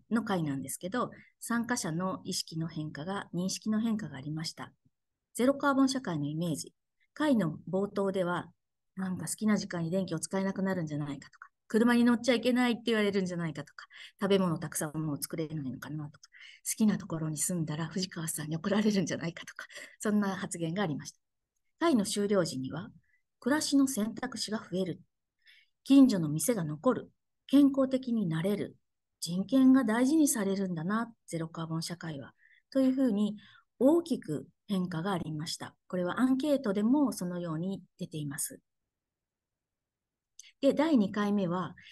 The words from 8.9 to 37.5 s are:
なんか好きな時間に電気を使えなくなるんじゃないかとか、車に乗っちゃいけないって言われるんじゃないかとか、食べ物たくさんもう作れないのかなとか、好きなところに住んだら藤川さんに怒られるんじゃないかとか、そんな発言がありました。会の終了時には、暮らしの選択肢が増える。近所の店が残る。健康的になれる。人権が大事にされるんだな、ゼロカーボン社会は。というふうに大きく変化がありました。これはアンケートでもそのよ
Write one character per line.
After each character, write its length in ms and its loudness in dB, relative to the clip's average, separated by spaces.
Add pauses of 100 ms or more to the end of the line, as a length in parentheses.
な 120 -6
ん 80 -4
か 120 -8
好 40 -6
き 140 -4
な 100 4
時 100 -2
間 160 -6
に 80 -2
電 140 0
気 100 -4
を 60 -2
使 180 -4
え 60 0
な 80 -2
く 100 -4
な 120 0
る 80 -2
ん 40 -4
じ 80 -6
ゃ 40 -4
な 120 -4
い 80 -8
か 120 -18
と 80 -20
か、 100 -20 (200)
車 260 4
に 100 6
乗 100 6
っ 60 0
ち 120 2
ゃ 20 6
い 80 0
け 100 2
な 160 2
い 40 2
っ 40 0
て 100 -14
言 100 2
わ 60 2
れ 100 2
る 100 2
ん 20 0
じ 80 -4
ゃ 60 -6
な 100 -4
い 60 -8
か 100 -10
と 80 -20
か、 140 -18 (340)
食 100 0
べ 80 6
物 200 2
た 100 -8
く 80 -10
さ 160 -4
ん 60 -6
も 160 -2
う 80 -8
作 140 -8
れ 120 -4
な 180 -6
い 40 -4
の 80 -10
か 100 -12
な 220 -8
と 80 -20
か、 100 -20 (400)
好 80 -4
き 100 4
な 120 2
と 80 -8
こ 140 -6
ろ 100 -2
に 80 -6
住 200 -2
ん 60 0
だ 120 -4
ら 100 -4
藤 240 -6
川 180 -8
さ 160 -8
ん 40 -8
に 80 -4
怒 120 -4
ら 140 2
れ 80 4
る 100 2
ん 60 0
じ 80 -4
ゃ 20 -4
な 100 -6
い 60 -6
か 140 -16
と 80 -20
か、 100 -14 (360)
そ 100 -2
ん 100 2
な 160 -2
発 220 2
言 160 4
が 80 0
あ 40 2
り 100 0
ま 100 -8
し 60 -16
た。 60 -20 (600)
会 160 4
の 100 4
終 240 0
了 160 4
時 140 -4
に 140 -6
は、 180 -10 (480)
暮 180 0
ら 60 0
し 140 0
の 100 6
選 280 -2
択 220 -8
肢 140 -6
が 80 -4
増 240 -6
え 20 0
る。 160 -6 (840)
近 260 10
所 80 2
の 100 0
店 260 0
が 100 -2
残 280 0
る。 180 -4 (360)
健 220 8
康 200 2
的 240 -2
に 140 0
な 160 0
れ 140 0
る。 200 -6 (440)
人 260 -4
権 260 8
が 120 6
大 220 2
事 100 4
に 120 6
さ 160 0
れ 120 0
る 120 -2
ん 60 -4
だ 100 -6
な、 260 -2 (160)
ゼ 120 -8
ロ 100 -6
カ 160 -8
ー 40 -8
ボ 80 -4
ン 60 -4
社 140 -8
会 240 -10
は。 140 -18 (360)
と 100 2
い 80 4
う 40 2
ふ 120 2
う 80 2
に 260 0 (400)
大 240 4
き 180 -4
く 260 -8 (200)
変 220 -2
化 140 -6
が 100 -2
あ 60 -2
り 140 -6
ま 140 -8
し 100 -8
た。 180 -14 (140)
こ 80 -6
れ 80 -2
は 160 -4
ア 40 4
ン 120 2
ケ 180 0
ー 60 0
ト 140 -2
で 80 0
も 300 2
そ 120 -8
の 160 -6
よ 140 -6